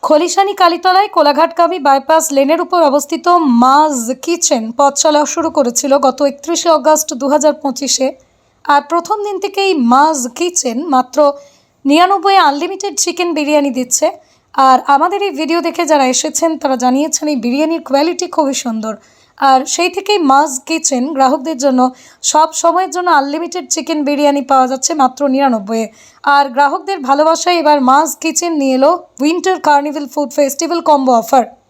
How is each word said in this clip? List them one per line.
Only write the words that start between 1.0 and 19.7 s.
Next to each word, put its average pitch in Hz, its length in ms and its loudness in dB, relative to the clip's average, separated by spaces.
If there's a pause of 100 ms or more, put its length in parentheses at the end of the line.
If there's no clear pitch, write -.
কোলাঘাটগামী 330 680 0
বাইপাস 285 540 0
লেনের 277 280 2
উপর 349 220 0
অবস্থিত 294 460 0
মাজ 269 840 2 (100)
কিচেন 277 500 -2
পথ 277 220 0
চলা 294 320 2
শুরু 320 240 -4
করেছিল 285 480 0
গত 269 240 0
একত্রিশে 302 460 -2
অগস্ট 311 460 2
দু 269 140 -4
হাজার 294 240 2
পঁচিশে। 277 600 -4 (520)
আর 285 240 -4
প্রথম 339 360 -4
দিন 403 160 -8
থেকেই 392 340 -2
মাজ 262 600 2
কিচেন 330 520 -4
মাত্র 277 460 0 (520)
নিরানব্বই 359 520 2
আনলিমিটেড 349 580 0
চিকেন 349 400 -4
বিরিয়ানি 294 360 0
দিচ্ছে। 254 420 -2 (400)
আর 262 340 4
আমাদের 339 360 0
এই 403 80 -2
ভিডিও 311 300 -2
দেখে 339 260 -2
যারা 285 200 2
এসেছেন, 311 520 -2
তারা 262 180 -2
জানিয়েছেন 277 520 -2
এই 294 80 -2
বিরিয়ানির 294 460 -2
কোয়ালিটি 311 440 -2
খুবই 294 280 -2
সুন্দর। 220 420 -6 (400)
আর 269 280 2
সেই 339 240 -2